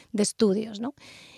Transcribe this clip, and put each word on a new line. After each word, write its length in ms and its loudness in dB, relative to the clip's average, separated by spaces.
de 100 2
estudios, 560 0
¿no? 160 -8